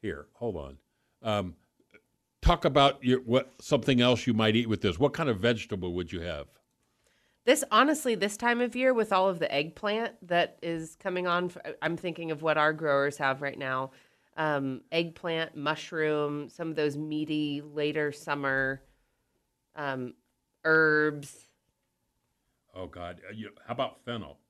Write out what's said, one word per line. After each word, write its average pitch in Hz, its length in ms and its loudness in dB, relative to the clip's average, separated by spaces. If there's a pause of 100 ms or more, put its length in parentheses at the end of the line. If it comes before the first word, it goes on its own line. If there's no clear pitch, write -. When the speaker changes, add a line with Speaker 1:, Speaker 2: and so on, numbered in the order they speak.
Speaker 1:
Here, 73 320 -8
hold 110 240 -6
on. 69 200 -12 (440)
Um, 101 340 -2 (840)
talk 170 240 4
about 139 360 6
your, 123 200 4
what, 123 400 2
something 127 400 4
else 123 260 4
you 120 60 2
might 110 240 4
eat 117 100 2
with 107 140 0
this. 90 180 0
What 143 140 2
kind 156 160 -2
of 104 100 0
vegetable 101 540 -2
would 87 180 -4
you 90 80 -8
have? 80 280 -8 (960)
Speaker 2:
This, 269 260 4
honestly, 262 420 4
this 202 220 -2
time 240 240 0
of 240 160 -2
year 262 180 4
with 214 200 2
all 190 160 4
of 175 100 -4
the 160 120 0
eggplant 208 640 -2 (120)
that 175 340 2
is 165 380 -6
coming 180 260 -4
on, 180 200 2
f-, 175 360 -10
I'm 160 140 -2
thinking 165 360 -6
of 151 100 -6
what 156 160 2
our 151 160 4
growers 143 440 0
have 135 240 0
right 143 160 -6
now. 131 340 -4 (440)
Um, 143 460 -2 (100)
eggplant, 165 640 -4
mushroom, 151 920 -2
some 165 200 -8
of 156 60 -6
those 151 220 0
meaty 151 640 -4
later 147 500 -2
summer, 135 720 -2 (960)
um, 131 360 -6 (520)
herbs. 151 680 2 (1400)
Speaker 1:
Oh, 92 120 -10
God. 87 420 -14
Uh, - 40 -14
you, 107 180 -12 (160)
how 117 60 -8
about - 300 -6
fennel? 101 360 -10 (100)